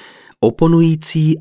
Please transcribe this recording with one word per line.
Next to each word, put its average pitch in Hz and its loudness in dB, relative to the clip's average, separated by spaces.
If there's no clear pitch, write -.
oponující 160 0